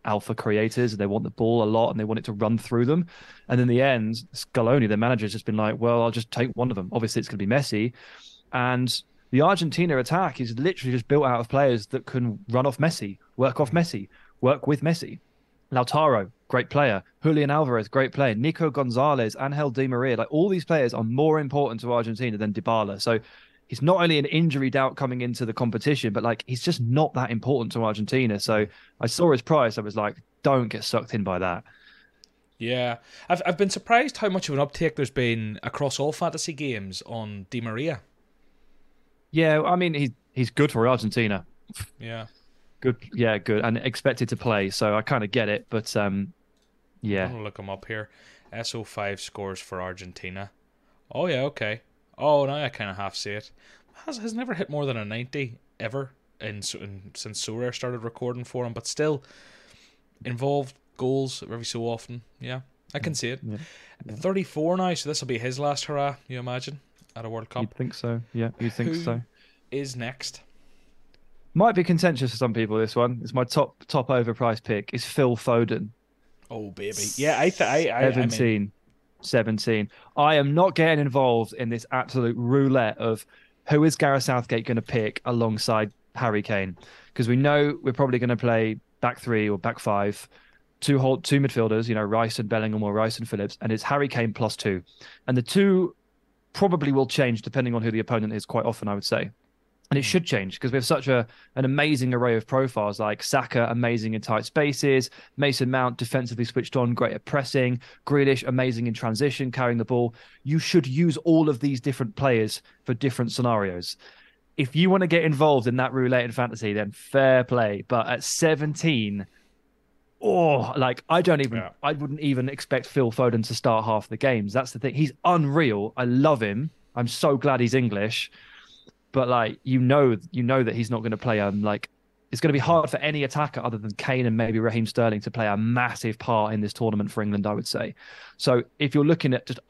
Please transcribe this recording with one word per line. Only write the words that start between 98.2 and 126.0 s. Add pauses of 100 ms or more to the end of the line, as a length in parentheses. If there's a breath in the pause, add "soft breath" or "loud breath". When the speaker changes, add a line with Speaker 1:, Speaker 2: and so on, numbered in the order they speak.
Speaker 1:
is
quite
often,
I
would
say. (600)
And
it
Speaker 2:
Hmm.
Speaker 1:
should
change
'cause
we
have
such
a, (300 soft breath)
an
amazing
array
of
profiles,
like
Saka,
amazing
in
tight
spaces, (300 loud breath)
Mason
Mount,
defensively
switched
on,
great
at
pressing, (260 loud breath)
Grealish,
amazing
in
transition,
carrying
the
ball. (300 loud breath)
You
should
use
all
of
these
different
players (240 soft breath)
for
different
scenarios. (640 loud breath)
If
you
wanna
get
involved
in
that
roulette
in
fantasy,
then
fair
play.
But
at
seventeen, (920 soft breath)
oh,
like,
I
don't
even,
Speaker 2:
Yeah. (120)
Speaker 1:
I
wouldn't
even
expect
Phil
Foden
to
start
half
the
games.
That's
the
thing.
He's (120)
unreal.
I